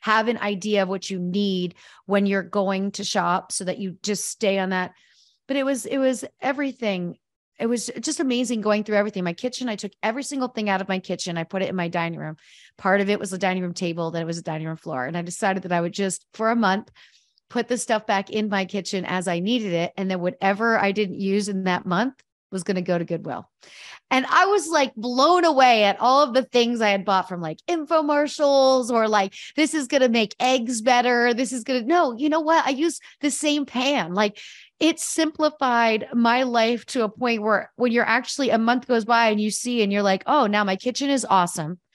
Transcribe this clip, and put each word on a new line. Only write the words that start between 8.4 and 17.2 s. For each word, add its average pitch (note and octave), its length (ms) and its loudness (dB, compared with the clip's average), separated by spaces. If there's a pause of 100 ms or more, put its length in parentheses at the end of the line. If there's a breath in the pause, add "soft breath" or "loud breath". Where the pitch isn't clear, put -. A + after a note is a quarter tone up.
going G#3 240 0
through G#3 120 -2
everything. G3+ 280 -2
My E3+ 80 -2
kitchen, B3 380 -6
I G#3 60 -6
took G3 160 -10 (100)
every A3+ 220 -2
single C4 240 -4
thing A3 200 -4
out F#3+ 140 0
of F#3+ 80 -8
my F#3+ 80 0
kitchen. F3+ 400 -6
I E3 60 -4
put F#3+ 180 -4
it - 80 -2
in - 40 -6
my F3 140 -2
dining E3+ 320 -4
room. D#3 160 -10 (400 loud breath)
Part G3 240 2
of G3 80 0
it G#3 100 2
was F#3 120 -6
the F#3 80 -6
dining F#3 240 0
room F3 100 -4
table, E3+ 380 -4
then E3 100 -4
it E3 60 -4
was E3 100 -6
a E3+ 60 -12
dining D#3 240 -6
room D#3+ 100 -8
floor. C3 300 -6
And E3 100 -6
I E3+ 60 -4
decided F#3+ 400 -2
that F3+ 100 -4
I F3 80 2
would F3 140 -4
just, F#3+ 400 -4
for A3 160 0
a A#3 40 0
month, G#3+ 360 0 (600 soft breath)